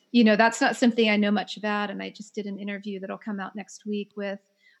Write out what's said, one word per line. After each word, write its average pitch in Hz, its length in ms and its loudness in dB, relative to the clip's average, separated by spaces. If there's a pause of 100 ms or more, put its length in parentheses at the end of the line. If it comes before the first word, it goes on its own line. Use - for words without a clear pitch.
(100)
you 240 140 6
know, 214 100 6
that's 226 260 4
not 254 140 2
something 233 340 4
I 208 80 2
know 208 140 4
much 202 260 -2
about. 208 320 -4
And 190 140 -10
I 190 80 -10
just - 240 -18
did 202 120 -8
an 196 120 -8
interview 202 400 -8
that'll 196 180 -10
come 202 220 -10
out 190 160 -10
next - 320 -16
week 208 300 -6
with, 202 240 -8 (400)